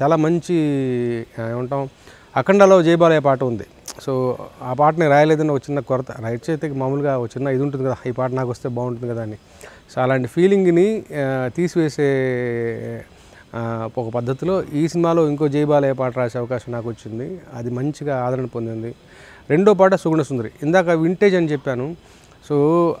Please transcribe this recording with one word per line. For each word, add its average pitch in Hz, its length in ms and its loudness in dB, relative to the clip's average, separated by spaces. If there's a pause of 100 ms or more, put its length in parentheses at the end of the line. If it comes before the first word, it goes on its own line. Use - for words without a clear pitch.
చాలా 151 140 4
మంచి, 165 400 0 (840)
ఆ, 113 120 -8
ఏమంటాం, 127 380 -6 (480)
అఖండలో 190 460 6
జై 165 120 6
బాలయ్య 165 260 6
పాట 135 240 2
ఉంది. 120 220 -4 (420)
So 127 260 -2 (280)
ఆ 127 100 -6
పాటని 156 360 2
రాయలేదని 151 420 4
ఒక 143 80 0
చిన్న 143 220 -4
కొరత, 131 300 -4 (100)
రైట్ 117 300 -6
చేతికి 151 240 -4
మామూలుగా 139 440 -2
ఒక 117 180 -4
చిన్న 135 120 -4
ఇది 131 140 0
ఉంటుంది 139 220 -4
కదా, 127 120 -2 (100)
ఈ 131 40 -4
పాట 127 200 -4
నాకు 127 200 -4
వస్తే 123 180 -8
బాగుంటుంది 120 400 -6
కదా 117 140 -6
అని. 110 100 -10 (640)
So 131 60 -4
అలాంటి 127 280 0
ఫీలింగ్ని, 190 720 2 (100)
ఆ, 135 440 -2
తీసివేసే, 123 1500 -2 (500)
ఆ, 113 340 -6 (100)
ఒక 113 140 -6
పద్ధతిలో 135 500 -2 (120)
ఈ 151 140 0
సినిమాలో 170 400 2
ఇంకో 147 200 0
జై 147 160 2
బాలయ్య 143 280 2
పాట 127 260 -4
రాసే 123 200 -2
అవకాశం 123 340 -6
నాకు 117 160 -6
వచ్చింది. 120 520 -10 (140)
అది 120 160 -8
మంచిగా 135 540 -4
ఆదరణ 127 200 -4
పొందింది. 117 500 -8 (560)
రెండో 202 240 6
పాట 190 200 6
సుగుణ 160 280 0
సుందరి, 123 280 -4 (120)
ఇందాక 170 260 2
వింటేజ్ 180 480 2
అని 165 160 0
చెప్పాను. 139 440 -4 (560)
So 160 380 4 (100)